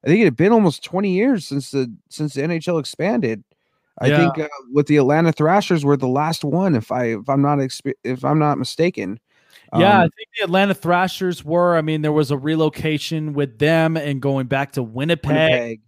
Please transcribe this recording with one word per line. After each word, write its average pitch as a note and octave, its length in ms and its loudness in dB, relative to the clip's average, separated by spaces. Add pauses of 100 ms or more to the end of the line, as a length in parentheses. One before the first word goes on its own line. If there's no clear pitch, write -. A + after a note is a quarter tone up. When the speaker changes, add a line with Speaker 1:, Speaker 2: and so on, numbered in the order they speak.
Speaker 1:
I - 40 -4
think F#3+ 140 4
it G#3+ 40 6
had B2+ 120 0
been G3+ 160 4
almost G3+ 300 2
twenty F#3+ 280 -4
years G#3+ 340 0
since C#3 240 -8
the, C3 240 -4 (160)
since D3+ 240 -6
the C3+ 80 -4
N D#3+ 80 -2
H E3 180 -4
L E3+ 120 0
expanded. D3 640 -4 (560)
I C3 80 0
Speaker 2:
Yeah. D3 100 4
Speaker 1:
think, D#3+ 280 2
uh, - 20 -14 (260)
with C#3+ 140 2
the D3 100 4
Atlanta D3+ 360 4
Thrashers E3+ 500 2
were C#3+ 140 4
the C3 100 -2
last D3 380 -2
one, E3 300 0
if A2 160 -4
I, B2 160 -2
if A2+ 220 -4
I'm C#3 120 2
not C#3+ 180 2
expe-, C3+ 340 -6 (100)
if B2+ 200 -6
I'm D3 160 2
not D3 180 2
mistaken. B2 600 -4 (580)
Speaker 2:
Yeah, G3 220 6
I F3 40 4
Speaker 1:
Um, D#3+ 140 2
Speaker 2:
think - 120 -16 (100)
the G#3 60 0
Atlanta F#3+ 280 2
Thrashers F3+ 680 -2
were. E3+ 320 2
I D#3+ 60 2
mean, D#3 200 -2
there D3+ 120 0
was D3 180 0
a D3 60 -2
relocation D#3 960 -2
with C3+ 260 -4
them D#3+ 380 2
and C#3+ 240 -4
going C3+ 260 -2
back C3+ 240 -2
to C3+ 100 -4
Winnipeg. C#3+ 480 -4
Speaker 1:
Winnipeg. B2+ 580 0